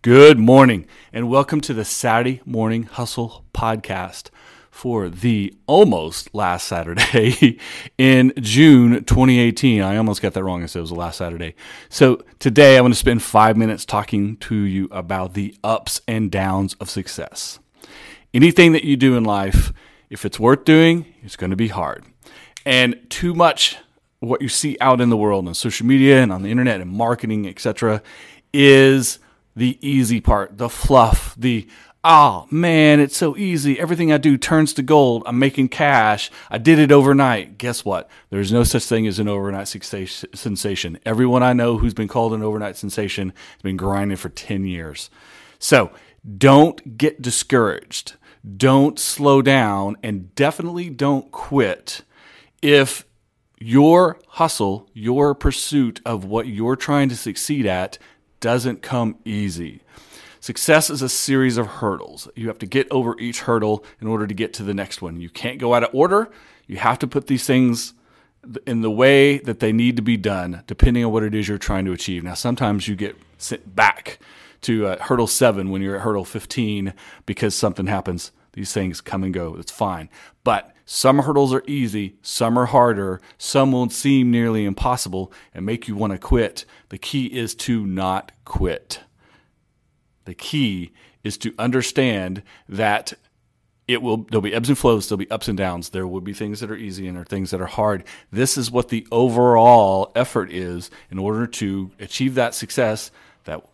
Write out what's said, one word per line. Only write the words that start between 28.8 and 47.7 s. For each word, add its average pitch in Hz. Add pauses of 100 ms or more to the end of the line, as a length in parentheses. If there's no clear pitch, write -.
the 123
easy 127
part, 101
the 117
fluff, -
the, 117 (380)
"Oh, 147
man, 156
it's 139
so 160
easy. 147
Everything 165
I 151
do 139
turns 156
to 139
gold. 127
I'm 120
making 135
cash. 117 (180)
I -
did 151
it 147
overnight." 131
Guess 120
what? 95 (220)
There's 98
no 120
such 117
thing 113
as 95
an 104
overnight 98
success, -
sensation. 95
Everyone 123
I 123
know 120
who's 113
been 107
called 113
an 107
overnight 107
sensation 98
has -
been 95
grinding 98
for -
ten 98
years. 82 (480)
So 120 (460)
don't 139
get 151
discouraged. - (420)